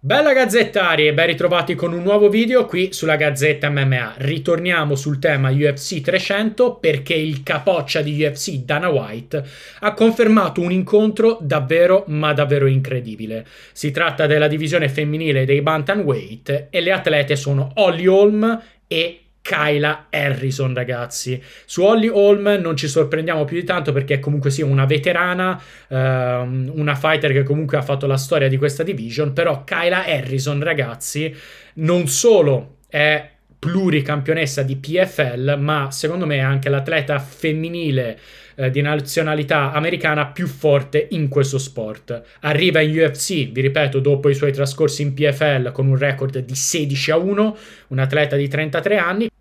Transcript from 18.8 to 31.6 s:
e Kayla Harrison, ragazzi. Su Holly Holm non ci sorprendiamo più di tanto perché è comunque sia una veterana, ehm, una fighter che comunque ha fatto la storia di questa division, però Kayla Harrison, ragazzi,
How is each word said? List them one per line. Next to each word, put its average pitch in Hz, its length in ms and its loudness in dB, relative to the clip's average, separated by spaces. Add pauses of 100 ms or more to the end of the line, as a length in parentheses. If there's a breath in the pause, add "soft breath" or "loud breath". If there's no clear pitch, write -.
e 170 300 -2 (260)
Kayla 151 680 0
Harrison, 135 600 -2
ragazzi. 123 720 -6 (240 loud breath)
Su - 160 -4
Holly 220 260 4
Holm 202 540 4
non 165 160 -2
ci 151 100 -4
sorprendiamo 160 560 0
più 156 160 -4
di 175 40 -6
tanto 175 280 -2
perché 135 220 0
è 135 60 0
comunque 143 320 -2
sia 143 160 -2
una 135 180 2
veterana, 180 760 0 (280 loud breath)
ehm, 127 880 -2
una 147 180 0
fighter 151 380 0
che 135 100 2
comunque 147 360 0
ha 135 40 0
fatto 135 240 -4
la 135 120 2
storia 139 300 0
di 131 100 0
questa 139 260 0
division, 135 500 -4
però 156 300 -2
Kayla 175 420 0
Harrison, 135 560 -4
ragazzi, 147 720 -4 (400 loud breath)